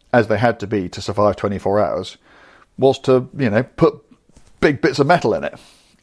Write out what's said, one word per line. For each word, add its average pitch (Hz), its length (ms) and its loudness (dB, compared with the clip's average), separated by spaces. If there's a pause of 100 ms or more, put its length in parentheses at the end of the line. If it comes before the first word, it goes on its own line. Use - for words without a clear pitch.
(120)
as 113 160 2
they 107 100 0
had 117 220 0
to 101 80 -8
be 98 200 -2
to - 120 -14
survive 101 340 0
twenty-four 101 460 -2
hours, 90 360 -4 (600)
was 127 220 2
to, 131 360 2
you 127 140 -2
know, 110 120 2
put - 320 0 (640)
big 156 200 2
bits 143 200 0
of 139 60 2
metal 147 280 2
in 73 100 -4
it, - 100 -8 (480)